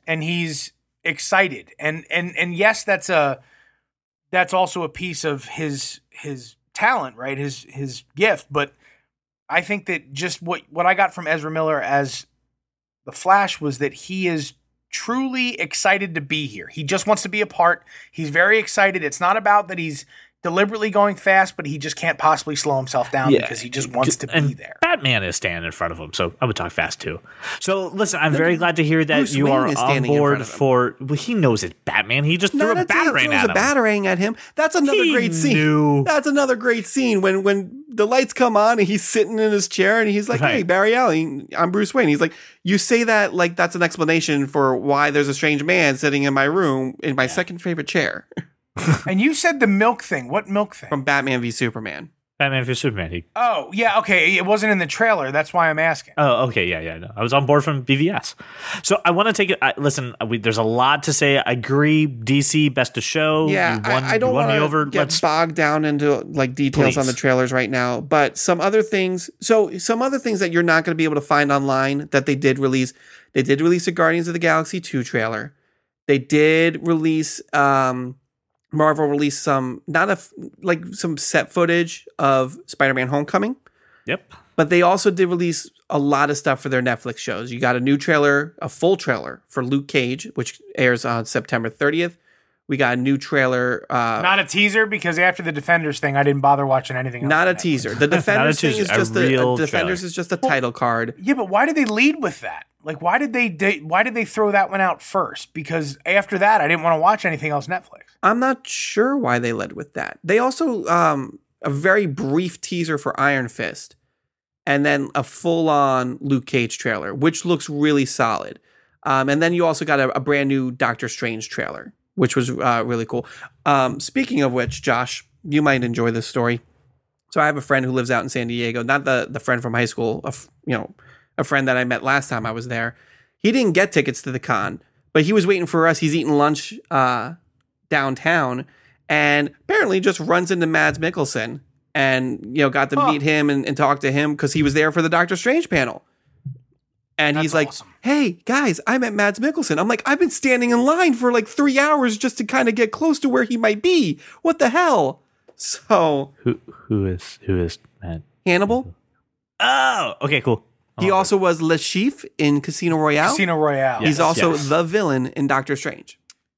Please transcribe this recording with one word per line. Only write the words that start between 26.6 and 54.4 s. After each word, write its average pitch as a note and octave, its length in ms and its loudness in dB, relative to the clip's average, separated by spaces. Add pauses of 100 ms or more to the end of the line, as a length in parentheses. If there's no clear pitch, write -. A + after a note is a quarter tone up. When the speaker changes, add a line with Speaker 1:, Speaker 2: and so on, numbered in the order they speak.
Speaker 2:
fast - 280 -2
too. D#2+ 200 -8 (400)
So F#3+ 280 -2
listen, F#3+ 340 -2
I'm D#3 100 6
Speaker 3:
Look, C#3+ 60 2
Speaker 2:
very E3 180 4
glad E3+ 200 0
to E3 80 2
hear D#3+ 200 2
that D3 140 2
Speaker 3:
Bruce C3 160 0
Speaker 2:
you C#3 100 2
Speaker 3:
Wayne C#3 100 4
Speaker 2:
are C3 140 4
Speaker 3:
is C#3+ 80 -2
Speaker 2:
on B2 120 2
Speaker 3:
standing C#3 240 2
in D3 60 4
Speaker 2:
board C#3+ 200 4
Speaker 3:
front C3+ 40 -6
of A#2 80 -8
him. - 80 -10
Speaker 2:
for, B2+ 420 2
well, C#3+ 180 -4
he A#3+ 160 -6
knows C3 280 2
it's F2+ 120 -8 (100)
Batman. A2+ 400 0
He E3 140 2
just G3 160 0
threw C#4+ 60 0 (140)
Speaker 3:
Not F4 40 0
Speaker 2:
a - 20 2
Speaker 3:
until - 160 0
he D#4 140 2
Speaker 2:
batarang C#3 140 2
Speaker 3:
throws A#2+ 100 0
Speaker 2:
at C#3 100 2
Speaker 3:
a G3 80 0
Speaker 2:
him. F3 40 0
Speaker 3:
batarang A3 500 2
at F#3 120 0
him. G#3+ 180 -2 (180)
That's D#4 200 0
another F4 300 2
Speaker 2:
He D#4+ 80 2
Speaker 3:
great F#3 220 0
scene. A#3+ 200 0
Speaker 2:
knew. D3+ 500 4
Speaker 3:
That's D4+ 220 0
another C#4 300 2
great A#3 300 -2
scene A#3+ 340 0
when, F#3+ 220 2
when G3+ 460 -2
the A#3+ 180 0
lights B3 260 2
come A#3+ 240 2
on A3+ 220 4
and G3 100 2
he's G3+ 160 -2
sitting A3 340 0
in G#3+ 140 2
his G3+ 160 0
chair G3+ 320 2
and A3 80 0
he's G#3 200 -2
like, - 120 -4
Speaker 2:
Right. C3 140 2
Speaker 3:
"Hey, C#3 80 0
Barry F#3+ 320 2
Allen, D#3+ 600 0
I'm E3+ 140 0
Bruce G3+ 220 0
Wayne." A3+ 160 4
He's D3 120 4
like, D#3+ 120 0 (300)
"You F#3+ 160 2
say A#3 260 2
that G#3+ 300 2
like F3 220 0
that's F3 180 0
an F3 80 -2
explanation D#3+ 640 0
for C3+ 300 2
why C#3+ 340 2
there's C#3+ 180 2
a C#3 60 -2
strange D3 300 0
man D#3+ 320 2
sitting C#3+ 260 0
in C#3 100 2
my C#3 120 2
room C#3 580 0
in C#3 140 -2
my C3 80 2
Speaker 2:
Yeah. B2+ 40 0
Speaker 3:
second F3 300 -6
favorite E3 300 -6
chair." - 440 -2
<laughs> - 40 -20 (720)
Speaker 1:
And F#3+ 140 0
you D4 140 2
said D4+ 260 0
the A#3 60 4
milk G#3 360 2
thing. C3 260 -6
What F#3+ 200 -4
milk G#3 260 -2
thing? - 140 -18
Speaker 3:
From C#3 140 -4
Batman C3+ 400 0
v A#2+ 80 -4
Superman. G#2+ 600 -6 (280)
Speaker 2:
Batman C3+ 260 0
v B2+ 80 -2
Superman. G2 380 -4
He E2+ 140 -8 (120)
Speaker 1:
Oh, A3 380 -2
yeah, A3 240 2
okay. F#3+ 400 4
It F3+ 80 -2